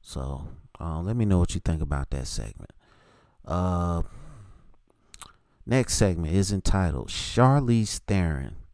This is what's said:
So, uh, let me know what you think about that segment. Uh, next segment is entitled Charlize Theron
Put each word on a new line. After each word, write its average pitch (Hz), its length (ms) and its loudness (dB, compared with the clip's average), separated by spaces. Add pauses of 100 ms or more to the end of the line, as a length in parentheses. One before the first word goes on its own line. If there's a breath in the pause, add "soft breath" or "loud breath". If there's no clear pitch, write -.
So, 67 480 -8 (300)
uh, 82 220 -4
let 104 140 -2
me 117 100 2
know 95 140 6
what 90 160 2
you 90 80 -2
think 80 180 0
about 71 300 -2
that 65 160 -4
segment. - 440 -10 (720 soft breath)
Uh, 87 580 0 (1600 loud breath)
next 120 300 2
segment 85 380 2
is 98 180 2
entitled 90 560 0
Charlize 120 960 2
Theron 80 520 0 (160)